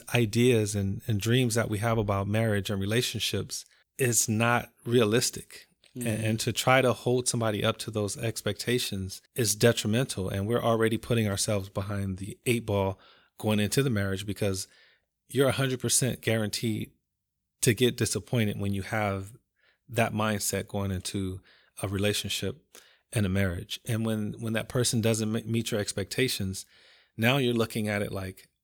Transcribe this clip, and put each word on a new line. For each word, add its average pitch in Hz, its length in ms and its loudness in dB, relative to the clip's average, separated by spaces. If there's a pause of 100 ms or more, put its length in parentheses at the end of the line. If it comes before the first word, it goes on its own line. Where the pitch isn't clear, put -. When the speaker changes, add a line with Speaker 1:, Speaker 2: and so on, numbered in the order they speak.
(160)
Speaker 1:
ideas 113 580 4
and, 98 320 0
and 107 140 0
dreams 117 360 2
that 113 140 0
we 104 100 -2
have 113 180 0
about 101 320 0
marriage 104 400 0
and 101 100 -2
relationships 107 840 -2 (320)
is 120 320 2
not 117 400 2 (160)
realistic. 117 840 2 (300)
Speaker 2:
Mm-hmm. 123 100 -4
Speaker 1:
And, 110 160 0
and 110 160 0
to 113 140 -2
try 131 280 4
to 123 120 4
hold 123 340 0
somebody 110 380 0
up 110 140 0
to - 120 -10
those 104 260 -2
expectations 110 1040 -4 (140)
is 107 180 0
detrimental. 110 760 2
And 98 180 -2
we're 120 160 0
already 113 340 2
putting 113 300 0
ourselves 101 400 -2
behind 98 500 -4
the 95 280 -10
eight 117 200 0
ball 98 320 0 (400)
going 107 220 2
into 104 240 2
the 139 60 0
marriage, 98 360 -2
because 98 440 -4 (580)
you're 131 220 2
a 117 40 2
hundred 131 280 -2
percent 120 400 0
guaranteed 110 720 -2 (720)
to 120 100 6
get 120 240 2
disappointed 107 640 0
when 101 120 -2
you 98 100 -2
have 101 500 -2 (560)
that 113 240 0
mindset 104 560 -2
going 98 220 -4
into 95 500 -4 (420)
a 107 60 -2
relationship 101 720 -2 (480)
and 104 140 2
a 92 40 0
marriage. 95 560 -2
And 110 200 -2
when, 107 340 -2
when 113 140 -4
that 110 160 -4
person 123 320 2
doesn't 110 340 2
m-, 113 160 -6
meet 113 200 -2
your 107 100 0
expectations, 101 840 -4 (520)
now 117 200 4
you're 123 160 2
looking 113 360 0
at 101 120 0
it - 120 -4
like, 95 340 -10 (160)